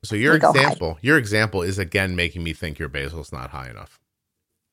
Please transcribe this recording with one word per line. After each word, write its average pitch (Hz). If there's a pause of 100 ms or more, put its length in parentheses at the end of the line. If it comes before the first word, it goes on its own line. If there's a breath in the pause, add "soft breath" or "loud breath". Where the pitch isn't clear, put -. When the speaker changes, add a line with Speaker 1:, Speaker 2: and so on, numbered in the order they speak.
Speaker 1:
so 110
your 135
Speaker 2:
we 160
go 151
high. 135
Speaker 1:
example, 80
your 143
example 107
is 95
again 95
making 87
me 82
think 78
your 76
basal's 71
not 65
high 65
enough. 57 (720)